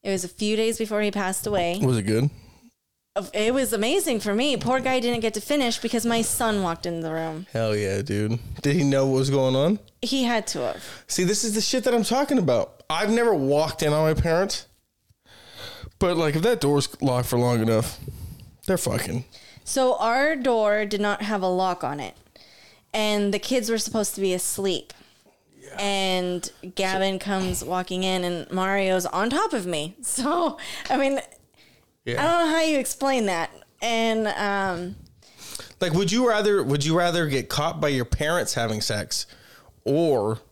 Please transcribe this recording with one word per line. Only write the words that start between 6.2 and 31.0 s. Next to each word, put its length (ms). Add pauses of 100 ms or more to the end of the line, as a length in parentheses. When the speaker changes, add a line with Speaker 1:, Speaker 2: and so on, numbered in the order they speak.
Speaker 1:
son 420
walked 220
in 160
the 100
room. 420
Speaker 2:
Hell 220
yeah, 260
dude. 380 (220)
Did 140
he 80
know 240
what 120
was 120
going 240
on? 240 (220)
Speaker 1:
He 220
had 240
to 120
have. 480
Speaker 2:
See, 160
this 200
is 120
the 60
shit 240
that 80
I'm 100
talking 360
about. 500
I've 220
never 220
walked 500
in 100
on 100
my 160
parents. 460 (1300)
But, 180
like, 180
if 60
that 180
door's 300 (120)
locked 260
for 100
long 240
enough, 380 (680)
they're 140
fucking. 460 (380)
Speaker 1:
So 340
our 380
door 500
did 140
not 220
have 220
a 40
lock 360
on 160
it. 160 (760)
And 400
the 60
kids 300
were 80
supposed 380
to 60
be 120
asleep. 580 (680)
Speaker 2:
Yeah. 180
Speaker 1:
And 720 (240)
Gavin 440
comes 440
walking 400
in 220
and 260
Mario's 540
on 240
top 240
of 140
me. 320
<laughs> 20
So, 560 (320)
I 80
mean, 240 (800)